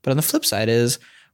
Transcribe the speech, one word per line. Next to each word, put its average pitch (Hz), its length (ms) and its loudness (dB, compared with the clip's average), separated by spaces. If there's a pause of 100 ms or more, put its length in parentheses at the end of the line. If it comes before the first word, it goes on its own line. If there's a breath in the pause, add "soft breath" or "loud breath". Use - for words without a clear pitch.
But - 100 -2
on 135 40 0
the 151 60 0
flip 311 220 -2
side 110 240 -2
is 120 300 2 (360 soft breath)